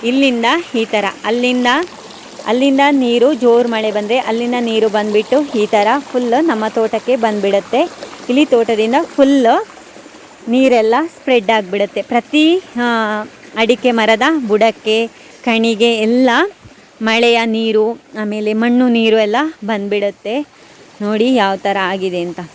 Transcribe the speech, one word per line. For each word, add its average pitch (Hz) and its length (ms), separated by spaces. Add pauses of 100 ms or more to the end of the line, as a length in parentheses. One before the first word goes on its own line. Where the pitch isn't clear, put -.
ಇಲ್ಲಿಂದ 247 420 (280)
ಈ 226 100
ಥರ, 214 200 (200)
ಅಲ್ಲಿಂದ, 247 420 (800)
ಅಲ್ಲಿಂದ 269 340 (100)
ನೀರು, 254 440
ಜೋರು 240 340
ಮಳೆ 220 240
ಬಂದರೆ 208 260
ಅಲ್ಲಿಂದ 240 420
ನೀರು 226 280
ಬಂದುಬಿಟ್ಟು 214 720
ಈ 208 80
ಥರ 208 220 (100)
ಫುಲ್ಲು 254 480
ನಮ್ಮ 220 220
ತೋಟಕ್ಕೆ 220 480
ಬಂದುಬಿಡುತ್ತೆ. 208 720 (380)
ಇಲ್ಲಿ 277 180
ತೋಟದಿಂದ 226 560
ಫುಲ್ಲು 277 640 (840)
ನೀರೆಲ್ಲ 233 460 (120)
ಸ್ಪ್ರೆಡ್ 233 440
ಆಗಿಬಿಡುತ್ತೆ. 202 520
ಪ್ರತಿ, 311 560
ಆ, 226 640 (340)
ಅಡಿಕೆ 226 340
ಮರದ 220 320 (240)
ಬುಡಕ್ಕೆ, 220 600 (380)
ಕಣಿಗೆ 226 520
ಎಲ್ಲ 233 340 (720)
ಮಳೆಯ 233 420
ನೀರು, 226 560 (200)
ಆಮೇಲೆ 214 320
ಮಣ್ಣು 240 360
ನೀರು 226 300
ಎಲ್ಲ 214 180 (280)
ಬಂದುಬಿಡುತ್ತೆ. 202 840 (560)
ನೋಡಿ 220 320
ಯಾವ 196 220
ಥರ 196 240
ಆಗಿದೆ 185 400
ಅಂತ. 175 200 (140)